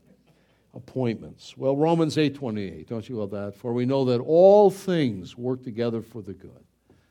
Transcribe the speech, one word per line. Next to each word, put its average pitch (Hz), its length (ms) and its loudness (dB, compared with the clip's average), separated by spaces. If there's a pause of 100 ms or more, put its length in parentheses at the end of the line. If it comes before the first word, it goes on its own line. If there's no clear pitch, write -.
(720)
Appointments. - 840 -8
Well, 135 200 -2
Romans 160 400 0
eight 147 180 0
twenty-eight, 101 540 -8
don't 113 200 -10
you 127 80 -10
love 104 160 -6
that? 101 240 -10
"For 120 160 -8
we 123 120 -2
know 135 220 0
that 123 140 0
all 190 500 8
things 143 680 -4
work 127 260 -6
together 117 380 -4
for 110 220 -16
the 95 120 -14
good." - 300 -20 (460)